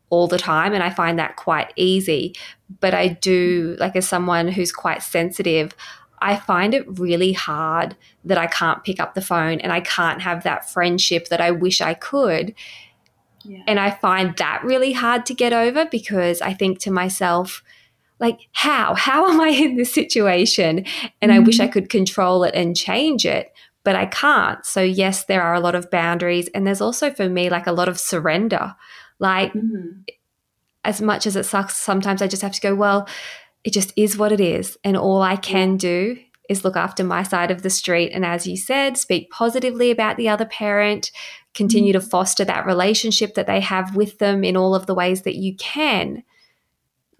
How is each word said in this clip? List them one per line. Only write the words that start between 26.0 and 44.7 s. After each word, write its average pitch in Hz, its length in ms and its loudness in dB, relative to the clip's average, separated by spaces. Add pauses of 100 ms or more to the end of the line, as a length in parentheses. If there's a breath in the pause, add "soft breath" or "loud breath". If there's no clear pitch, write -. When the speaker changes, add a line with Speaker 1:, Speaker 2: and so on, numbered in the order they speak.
Speaker 1:
And 196 100 0
there's 196 160 0
also 254 300 -2
for 202 180 -2
me, 180 220 0
like, 180 160 -2
a 180 40 0
lot 175 180 0
of 175 100 -4
surrender. 180 760 -2 (440 loud breath)
Like, 190 340 0
Speaker 2:
Mm-hmm. 196 480 -6 (840)
Speaker 1:
As 202 160 -4
much 208 240 0
as 202 100 -2
it 190 100 -2
sucks, 196 300 -4
sometimes 196 460 0
I 202 60 2
just 190 140 -6
have 196 120 -6
to - 80 -8
go, 196 140 0
"Well, 202 320 2 (560 loud breath)
it 208 100 -4
just 190 220 -2
is 208 220 2
what 214 140 2
it 214 80 4
is. 185 440 0
And 196 120 2
all 190 260 2
I 190 140 2
can 190 360 0
Speaker 2:
Yeah. 190 60 2
Speaker 1:
do 185 400 -2 (300)
is 196 160 -2
look 190 140 -2
after 190 260 -2
my 180 200 -2
side 180 280 0
of 185 120 -6
the 190 60 -2
street." 170 440 0
And 185 120 -2
as 175 220 -4
you 185 80 -6
said, 269 420 -2
speak - 340 -2
positively 240 600 0
about 220 260 -2
the 226 120 0
other 214 160 0
parent, 208 680 -2 (420 loud breath)
continue 202 400 4
to 185 60 4
Speaker 2:
Mm. 185 100 -6
Speaker 1:
foster 190 360 0
that 196 200 -2
relationship 202 680 0
that - 140 -2
they 196 140 2
have 190 340 -4
with 202 240 0
them 202 240 2
in 185 120 2
all 185 200 4